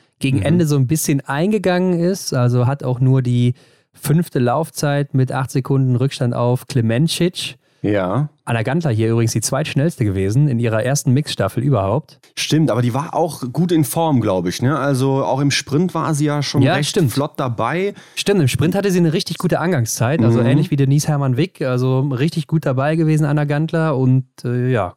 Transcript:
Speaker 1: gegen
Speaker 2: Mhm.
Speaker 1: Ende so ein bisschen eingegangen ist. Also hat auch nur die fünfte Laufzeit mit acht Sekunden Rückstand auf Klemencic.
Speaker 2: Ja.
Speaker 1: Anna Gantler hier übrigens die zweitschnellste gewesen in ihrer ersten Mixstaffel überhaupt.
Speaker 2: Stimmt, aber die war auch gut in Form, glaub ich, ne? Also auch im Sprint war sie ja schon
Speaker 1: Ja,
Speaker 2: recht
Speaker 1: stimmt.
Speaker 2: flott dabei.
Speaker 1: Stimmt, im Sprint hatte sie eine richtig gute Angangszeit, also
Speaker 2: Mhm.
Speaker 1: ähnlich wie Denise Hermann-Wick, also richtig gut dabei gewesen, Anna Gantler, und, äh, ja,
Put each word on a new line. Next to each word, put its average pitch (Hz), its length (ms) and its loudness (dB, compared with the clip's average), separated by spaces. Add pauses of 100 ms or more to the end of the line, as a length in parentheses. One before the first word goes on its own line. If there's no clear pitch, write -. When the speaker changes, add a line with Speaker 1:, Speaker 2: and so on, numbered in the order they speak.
(200)
Speaker 1:
gegen 135 200 0
Speaker 2:
Mhm. 98 60 -2
Speaker 1:
Ende 160 220 2
so 147 100 2
ein 131 100 2
bisschen 156 340 0
eingegangen 180 800 0
ist. 175 340 -2
Also 123 340 2
hat 143 160 -2
auch 127 160 -4
nur 131 220 4
die 123 320 2 (400)
fünfte 156 460 -2
Laufzeit 143 760 0
mit 131 180 0
acht 131 200 -4
Sekunden 135 440 0
Rückstand 123 380 -2
auf 123 340 -2
Klemencic. 135 920 0 (260)
Speaker 2:
Ja. 101 460 0 (160)
Speaker 1:
Anna 117 180 -2
Gantler 147 280 -2
hier 110 200 0
übrigens 113 220 2
die 113 80 -2
zweitschnellste 135 640 -2
gewesen 101 420 2
in 120 100 0
ihrer 110 260 0
ersten 135 280 0
Mixstaffel 120 500 0
überhaupt. 120 580 0 (160)
Speaker 2:
Stimmt, 147 360 0
aber 113 100 0
die 120 120 0
war 143 200 -6
auch 160 380 -4
gut 175 220 0
in 160 100 4
Form, 156 380 0
glaub 92 260 0
ich, - 140 -4
ne? 135 180 0
Also 135 460 0
auch 131 160 -2
im 143 100 2
Sprint 175 420 -2
war 160 220 -2
sie 147 100 0
ja 147 160 0
schon 131 200 0
Speaker 1:
Ja, 143 140 4
Speaker 2:
recht 147 140 -2
Speaker 1:
stimmt. 147 220 0
Speaker 2:
flott 139 240 -4
dabei. 143 580 -2 (220)
Speaker 1:
Stimmt, 202 260 0
im 135 60 4
Sprint 156 260 0
hatte 202 160 0
sie 180 100 2
eine 165 120 4
richtig 170 260 -4
gute 170 220 0
Angangszeit, 139 640 0
also 117 160 4
Speaker 2:
Mhm. 117 60 2
Speaker 1:
ähnlich 131 260 2
wie 151 60 0
Denise 139 320 2
Hermann-Wick, 139 520 -2
also 131 380 0
richtig 143 480 -2
gut 160 180 -2
dabei 139 300 0
gewesen, 156 300 2
Anna 147 180 0
Gantler, 156 540 0
und, 131 300 2 (180)
äh, 123 260 0
ja, 98 260 0